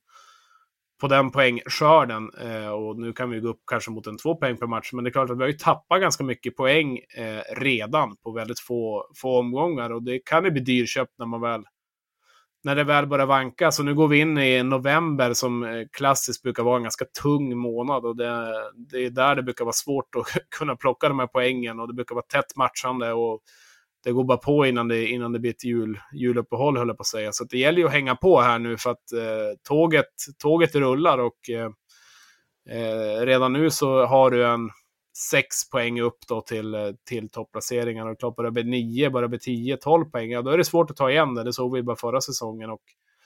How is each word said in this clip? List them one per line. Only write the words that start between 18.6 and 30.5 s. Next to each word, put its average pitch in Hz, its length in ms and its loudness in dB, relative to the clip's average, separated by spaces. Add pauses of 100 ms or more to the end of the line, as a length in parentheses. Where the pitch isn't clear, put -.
det 127 140 -4
är 123 40 -4
där 131 260 2
det 131 80 -2
brukar 123 220 -4
vara 117 80 -2
svårt - 420 -4
att 120 100 -2
<laughs> - 240 -6 (100)
kunna 143 160 -2
plocka 131 340 0
de 139 100 0
här 127 80 -2
poängen. 123 520 -2
Och 117 80 -8
det 120 60 -12
brukar 123 220 -8
vara 120 100 -4
tätt - 300 -2
matchande. 127 580 -2
Och 113 280 -4 (640)
det 127 80 0
går 127 120 2
bara 127 140 2
på 147 280 2
innan 120 220 2
det, 113 200 0
innan 120 240 -4
det 120 80 -4
blir 120 120 -2
ett - 120 -14
jul, 113 360 -2 (140)
juluppehåll, 123 640 0
höll 120 100 0
jag 113 100 -4
på - 40 -18
att - 60 -10
säga. 107 240 -4
Så 120 120 -6
att 117 60 -8
det 123 80 -4
gäller 151 220 4
ju 170 60 6
att 143 80 0
hänga 135 220 2
på 175 260 6
här 120 180 4
nu, 117 180 -4
för 123 140 -2
att, - 200 -12
eh, 110 460 -4 (100)
tåget, 156 380 4 (360)
tåget 160 340 4